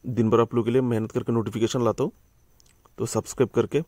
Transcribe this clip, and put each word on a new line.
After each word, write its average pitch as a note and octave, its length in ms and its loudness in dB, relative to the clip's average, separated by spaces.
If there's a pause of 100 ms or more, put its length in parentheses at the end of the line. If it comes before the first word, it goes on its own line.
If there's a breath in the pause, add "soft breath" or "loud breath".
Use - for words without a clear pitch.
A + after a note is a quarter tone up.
दिन A2+ 240 0
भर A2+ 100 6
आप A2+ 140 2
लोगों A#2 120 0
के A#2 60 0
लिए C3 100 4
मेहनत A2+ 300 -2
करके A#2+ 200 -4
नोटिफिकेशन A2+ 520 0
लाता A2+ 200 0
हूँ, F3 80 -2 (840)
तो A2+ 80 -4
सब्सक्राइब - 500 -2
करके B2 320 0